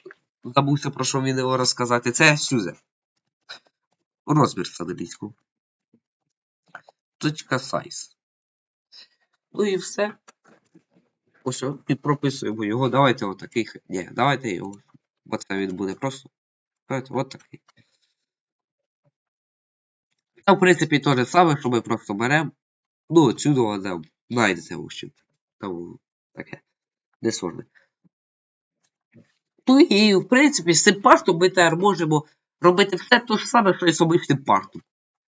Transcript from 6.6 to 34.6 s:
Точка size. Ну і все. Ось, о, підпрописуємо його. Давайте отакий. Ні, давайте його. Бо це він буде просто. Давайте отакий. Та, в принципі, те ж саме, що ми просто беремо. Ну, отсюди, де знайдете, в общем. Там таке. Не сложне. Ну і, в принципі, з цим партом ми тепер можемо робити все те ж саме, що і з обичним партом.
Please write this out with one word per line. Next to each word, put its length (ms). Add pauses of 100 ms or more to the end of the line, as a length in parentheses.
Точка 400
size. 580 (1400)
Ну 140
і 100
все. 420 (1300)
Ось, 200
о, 100
підпрописуємо 920
його. 240
Давайте 360
отакий. 420 (220)
Ні, 220
давайте 400
його. 300 (440)
Бо 120
це 200
він 180
буде 200
просто. 340 (600)
Давайте 240
отакий. 480 (2750)
Та, 80
в 60
принципі, 400
те 160
ж 100
саме, 320
що 120
ми 120
просто 320
беремо. 380 (580)
Ну, 140
отсюди, 600
де 180 (280)
знайдете, 460
в 60
общем. 300 (460)
Там 420 (340)
таке. 280 (600)
Не 100
сложне. 340 (2000)
Ну 120
і, 360
в 120
принципі, 460
з 100
цим 180
партом 360
ми 120
тепер 280
можемо 480 (360)
робити 340
все 240
те 180
ж 100
саме, 300
що 80
і 60
з 100
обичним 420
партом. 380 (580)